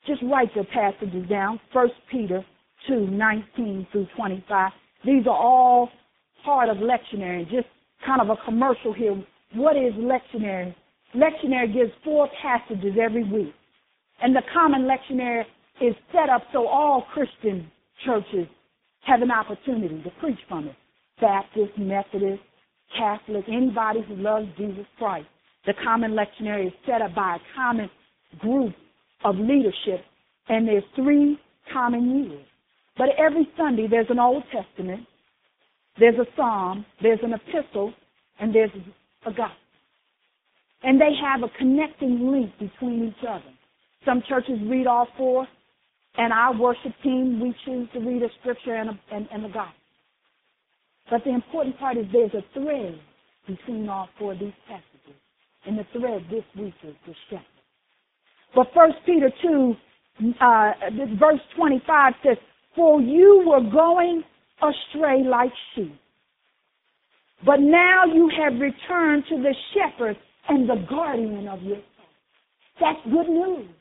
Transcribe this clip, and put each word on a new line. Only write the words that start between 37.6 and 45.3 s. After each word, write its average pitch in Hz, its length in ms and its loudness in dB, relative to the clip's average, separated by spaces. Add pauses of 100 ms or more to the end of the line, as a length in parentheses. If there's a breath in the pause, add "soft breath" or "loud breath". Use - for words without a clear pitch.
and 214 140 -4
there's 220 160 4 (560)
a 226 40 -8
gospel. 208 280 -8 (1200)
And 262 180 4
they 302 140 6
have 269 300 -2
a 226 120 -6
connecting 269 760 0
link 247 260 -4
between 233 480 -8
each 220 180 -12
other. 208 280 -12 (520)
Some 247 240 0
churches 254 340 -4
read 254 260 -2
all 240 180 2 (100)
four, 262 300 -2 (720)